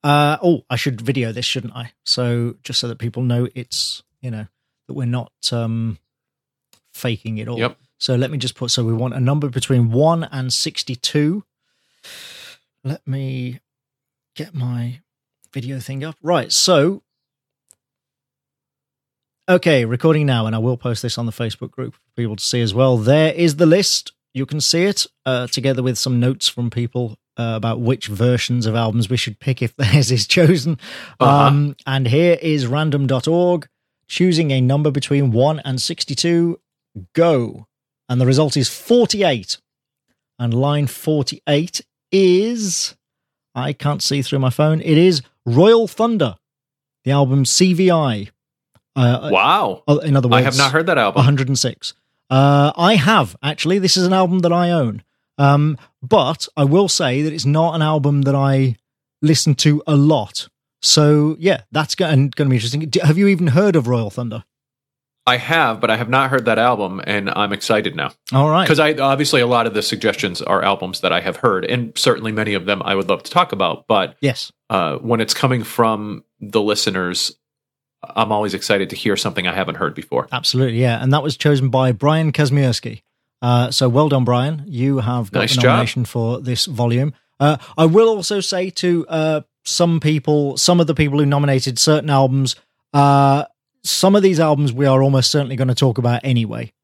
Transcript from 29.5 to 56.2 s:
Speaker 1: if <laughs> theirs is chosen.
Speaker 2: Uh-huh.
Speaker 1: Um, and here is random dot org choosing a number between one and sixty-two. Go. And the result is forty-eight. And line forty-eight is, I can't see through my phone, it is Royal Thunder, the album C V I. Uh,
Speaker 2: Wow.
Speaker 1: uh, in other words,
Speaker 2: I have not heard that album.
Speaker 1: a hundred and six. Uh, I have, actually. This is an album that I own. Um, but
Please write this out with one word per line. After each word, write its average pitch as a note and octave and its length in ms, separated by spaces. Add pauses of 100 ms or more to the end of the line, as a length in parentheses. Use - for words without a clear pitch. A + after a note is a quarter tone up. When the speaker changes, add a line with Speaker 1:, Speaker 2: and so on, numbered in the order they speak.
Speaker 1:
if A#2+ 160
<laughs> - 0
theirs B2+ 340
is B2 160
chosen. E3 520 (400)
Speaker 2:
Uh-huh. C#3 300
Speaker 1:
Um, C#3+ 280 (100)
and C3+ 220
here E3 320
is D3+ 260
random C#3+ 400
dot C3 220
org F3 400 (380)
choosing E3 440
a C3 100
number C#3+ 300
between C#3 420
one C#3+ 280
and C3 200
sixty-two. E3+ 800 (540)
Go. C#3+ 520 (420)
And B2 120
the B2 60
result C3+ 300
is C3 120
forty-eight. G3 920 (800)
And A#2+ 160
line C#3+ 320
forty-eight D3+ 960 (300)
is, G3 840 (580)
I C3 180
can't D3 300
see C#3+ 200
through C#3 180
my B2+ 100
phone, D#3 300
it D#3 180
is E3+ 240 (240)
Royal G3+ 400
Thunder, G3+ 500 (680)
the C3 80
album C#3 320
C F#3 300
V F3+ 160
I. B2+ 400 (640)
Uh, B2+ 360
Speaker 2:
Wow. A#2 540
Speaker 1:
uh, D3 120
in D3 180
other B2 120
words, A#2+ 120
Speaker 2:
I - 20
have B2+ 140
not C#3 160
heard D#3+ 140
that E3+ 120
album. G#2 220
Speaker 1:
a - 20
hundred C3 260
and C3+ 100
six. - 360 (340)
Uh, C#3+ 480
I F3+ 200
have, D#3+ 460
actually. D#3 360
This F#3 180
is F3+ 100
an F#3 60
album F#3 280
that E3+ 120
I F3 180
own. A#2+ 320 (360)
Um, C#3+ 400 (240)
but D3+ 540